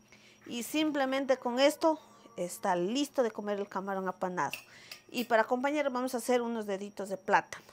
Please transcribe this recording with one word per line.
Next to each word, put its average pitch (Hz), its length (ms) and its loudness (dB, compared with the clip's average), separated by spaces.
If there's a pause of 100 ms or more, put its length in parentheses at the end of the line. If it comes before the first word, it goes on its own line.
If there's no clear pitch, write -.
(460)
Y 240 160 -6
simplemente 269 760 2
con 240 220 -2
esto 285 400 4 (380)
está 180 380 0
listo 240 480 0
de 220 80 0
comer 208 280 -4
el 202 80 -4
camarón 190 400 -4
apanado. 180 460 -2 (560)
Y 240 160 -4
para 220 180 4
acompañar 277 480 0
vamos 254 220 -4
a 254 40 -2
hacer 247 240 2
unos 233 240 -4
deditos 202 440 -6
de 190 80 -6
plátano. - 560 0